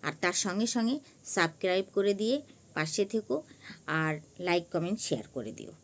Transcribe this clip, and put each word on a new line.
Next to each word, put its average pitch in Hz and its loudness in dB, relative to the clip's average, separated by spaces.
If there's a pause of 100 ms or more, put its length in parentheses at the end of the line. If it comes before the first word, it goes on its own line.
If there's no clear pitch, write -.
আর 151 -4
তার 180 2
সঙ্গে 208 0
সঙ্গে 240 2 (260)
সাবস্ক্রাইব 185 2
করে 202 4
দিয়ে 226 0 (320)
পাশে 156 0
থেকো, 202 -2 (440)
আর 156 0 (200)
লাইক, 175 2
কমেন্ট, 175 0
শেয়ার 113 -2 (100)
করে 117 -6
দিও। 110 -14 (120)